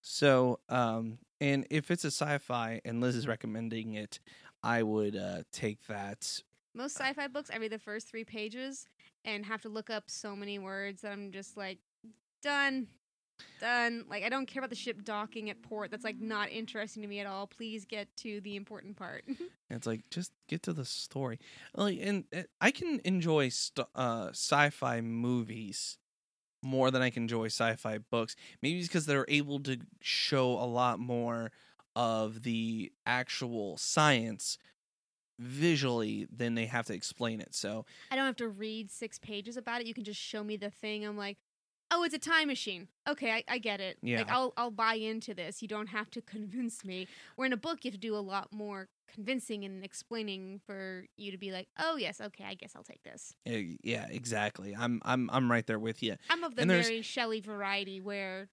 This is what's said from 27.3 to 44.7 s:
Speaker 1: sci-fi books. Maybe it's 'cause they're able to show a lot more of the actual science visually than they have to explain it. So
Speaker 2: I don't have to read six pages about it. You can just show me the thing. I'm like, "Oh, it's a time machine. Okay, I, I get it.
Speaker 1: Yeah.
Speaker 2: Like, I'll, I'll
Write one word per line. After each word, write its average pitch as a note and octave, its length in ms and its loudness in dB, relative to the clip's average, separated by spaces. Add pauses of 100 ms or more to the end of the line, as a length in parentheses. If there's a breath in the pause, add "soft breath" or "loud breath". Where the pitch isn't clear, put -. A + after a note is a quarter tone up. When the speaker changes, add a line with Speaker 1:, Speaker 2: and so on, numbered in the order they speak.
Speaker 1:
sci-fi A2 520 2
books. A2+ 360 0 (280 loud breath)
Maybe D#3+ 180 2
it's E3+ 80 -2
'cause D#3+ 160 4
they're C#3+ 240 4
able C#3+ 320 4
to C3+ 180 0 (220)
show - 520 4
a A#2+ 120 2
lot A#2+ 340 4
more A#2 540 0 (420 soft breath)
of A2+ 500 2
the A2+ 460 0 (140)
actual A#2 720 0
science B2 800 4 (840 soft breath)
visually B2 920 4
than A#2 220 0
they A2+ 100 2
have A#2 220 0
to G#2+ 80 -4
explain A2+ 480 -2
it. - 120 -14
So G#2+ 300 -2 (260 loud breath)
Speaker 2:
I C4 60 0
don't C4+ 100 4
have B3+ 100 0
to A#3 120 -4
read G#3+ 420 -6
six - 280 -10
pages G#3+ 400 -8
about A#3 240 -4
it. A#3 40 -4
You A3+ 80 -6
can A3+ 100 -6
just G#3 160 -8
show G#3+ 220 -6
me G#3+ 140 -4
the G#3 140 -4
thing. G#3+ 340 -6
I'm G#3 120 -6
like, G3+ 200 -6 (540)
"Oh, F4 140 6
it's D#4 100 0
a D4+ 40 -2
time D#4+ 300 4
machine. G3 400 -4 (180)
Okay, A#3+ 260 0
I, A3+ 160 0
I B3 100 0
get G3+ 220 -2
it. F#3+ 220 -6
Speaker 1:
Yeah. - 160 4
Speaker 2:
Like, G#3+ 120 2
I'll, B3+ 260 4
I'll A#3+ 140 0